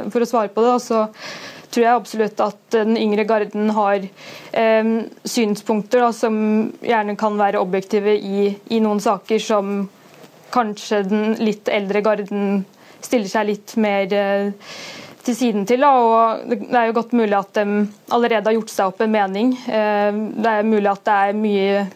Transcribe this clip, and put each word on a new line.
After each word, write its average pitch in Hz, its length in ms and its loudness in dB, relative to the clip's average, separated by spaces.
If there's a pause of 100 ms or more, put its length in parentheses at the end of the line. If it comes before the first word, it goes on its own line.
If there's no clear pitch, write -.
for 233 160 0
å 233 60 -4
svare 214 240 0
på 220 100 2
det, 247 120 4
da, 240 40 2
så 226 280 -2 (580)
tror - 200 0
jeg 233 80 6
absolutt 220 480 -2
at 208 180 -2 (100)
den 220 280 2
yngre 214 280 0
garden 214 460 0
har, 202 340 0 (440)
eh, 220 440 2 (280)
synspunkter 214 800 0
da, 240 100 2
som 226 240 -2 (440)
gjerne 208 380 -2
kan 208 200 0
være 202 240 2
objektive 196 560 0
i, 202 340 0 (140)
i 226 160 0
noen 208 180 2
saker 214 400 0
som 202 340 -2 (720)
kanskje 214 580 -2
den 214 300 0
litt 208 340 -2
eldre 202 320 -2
garden 202 640 -2 (420)
stiller 214 240 -2
seg 214 160 0
litt 208 320 -6
mer, 202 320 0
eh, 202 400 0 (680)
til 247 180 -4
siden 214 320 0
til, 247 160 2
da, 294 100 6
og 226 560 2
det, 226 120 -2
det - 180 -2
er 226 80 2
jo 226 80 0
godt 233 180 -2
mulig 220 240 2
at 196 160 -4
de 214 120 0 (440)
allerede 233 400 2
har 220 60 2
gjort 220 160 -4
seg 196 180 0
opp 185 140 -4
en 220 100 0
mening. 208 380 0 (140)
Eh, 214 440 0 (320)
det 226 80 2
er 214 160 0
mulig 214 240 2
at 196 160 -4
det 208 120 2 (100)
er 208 100 -2
mye 202 460 2 (120)